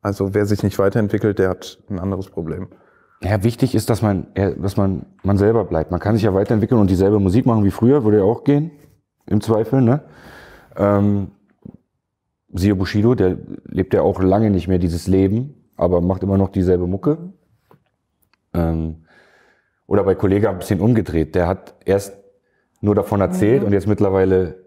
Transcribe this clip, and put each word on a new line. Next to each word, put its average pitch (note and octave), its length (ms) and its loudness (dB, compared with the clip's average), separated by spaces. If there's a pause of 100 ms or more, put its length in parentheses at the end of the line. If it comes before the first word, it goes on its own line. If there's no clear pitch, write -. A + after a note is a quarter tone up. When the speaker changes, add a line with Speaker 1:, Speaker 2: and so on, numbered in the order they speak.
Speaker 1:
Also G2 320 -4
wer G#2 140 0
sich G2+ 160 -2
nicht G2 160 -2
weiterentwickelt, G2+ 600 0
der F#2 120 0
hat - 300 -12 (100)
ein G2+ 80 -8
anderes F#2 320 -6
Problem. F2 380 -10 (520)
Speaker 2:
Ja, G2 220 -2
wichtig A#2 320 -2
ist, G#2+ 160 -2
dass A2+ 100 0
man, G2+ 360 0
ja, F#2+ 140 0
dass - 260 -6
man, G2 280 -2 (200)
man G2 140 2
selber G#2+ 260 2
bleibt. D#2+ 260 -4
Man F2 80 -2
kann G#2+ 160 -2
sich G#2 80 0
ja G#2 120 0
weiterentwickeln G#2+ 460 0
und G2 80 4
dieselbe F#2+ 300 2
Musik G2 280 2
machen A2+ 180 2
wie G2 80 2
früher, B2+ 320 2
würde G#2+ 140 4
ja G2+ 40 4
auch G#2+ 220 0
gehen, D3 260 0 (560)
im G#2 140 0
Zweifel, A2+ 420 0
ne? B2+ 220 2 (720)
Ähm, G2+ 560 0 (1200)
siehe G2 240 2
Bushido, G#2 400 0
der F#2 200 0 (280)
lebt - 280 -4
ja F2 100 2
auch F#2 200 0
lange G2+ 280 2
nicht F2+ 180 -2
mehr F#2 100 2
dieses F2 300 -2
Leben, G2 680 0
aber F2 240 0
macht F#2 220 -2
immer G2 160 0
noch G2 120 0
dieselbe F2+ 360 0
Mucke. A#2+ 320 -4 (1400)
Ähm, E2 500 -4 (840)
oder G2+ 160 0
bei F#2+ 100 2
Kollega G2+ 360 0
ein F#2 80 -8
bisschen F#2+ 200 -2
umgedreht. E2 560 0
Der F2 140 0
hat - 260 -6 (100)
erst G2 320 -2 (640)
nur G#2 140 0
davon G2+ 260 0
erzählt G2 420 2
Speaker 3:
Mhm. G#2+ 40 -4
Speaker 2:
und G2+ 60 0
jetzt G2 160 0
mittlerweile F#2+ 800 0